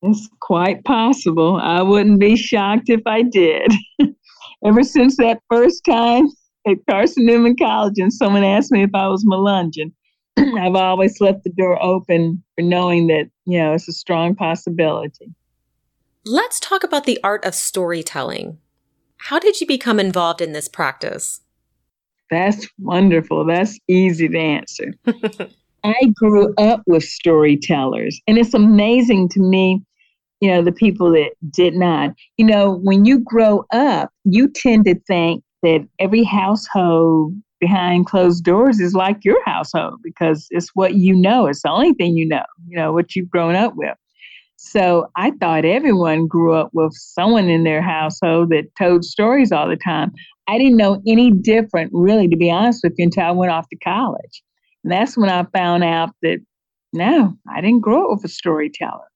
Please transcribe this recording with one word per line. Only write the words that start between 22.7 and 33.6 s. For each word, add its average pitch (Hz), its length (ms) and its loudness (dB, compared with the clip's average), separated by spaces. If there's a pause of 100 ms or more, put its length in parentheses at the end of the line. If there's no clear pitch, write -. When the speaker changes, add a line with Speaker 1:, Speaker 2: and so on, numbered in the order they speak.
Speaker 1:
wonderful. 170 680 0
That's 180 420 -2
easy 180 400 2
to 165 100 -2
answer. - 600 -6
<laughs> - 40 -20 (800)
I 226 320 0
grew 208 400 2
up 220 300 2
with 165 180 2
storytellers, 147 1200 0
and 214 100 4
it's 233 160 2
amazing 214 760 4
to 196 100 -4
me, 185 420 2 (600)
you 196 80 2
know, 180 120 2
the 175 120 0
people 180 380 2
that 151 200 2 (180)
did 175 260 0
not. 160 380 -2 (220)
You 226 100 2
know, 202 380 2
when 196 220 4
you 262 140 4
grow 220 520 2